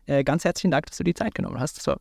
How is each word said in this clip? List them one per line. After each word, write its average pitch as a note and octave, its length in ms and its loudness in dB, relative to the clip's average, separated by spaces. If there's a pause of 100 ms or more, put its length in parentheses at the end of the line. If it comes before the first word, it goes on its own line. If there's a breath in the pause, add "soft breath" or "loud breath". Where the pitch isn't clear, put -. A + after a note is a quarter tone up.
Äh, C#3 160 4
ganz C#3+ 200 0
herzlichen F3 280 2
Dank, D3 160 0
dass - 100 -14
du F3 60 -4
die F3 100 2
Zeit - 220 -2
genommen - 240 -4
hast. C#3 180 -4
Das - 80 -14
war C#3 160 2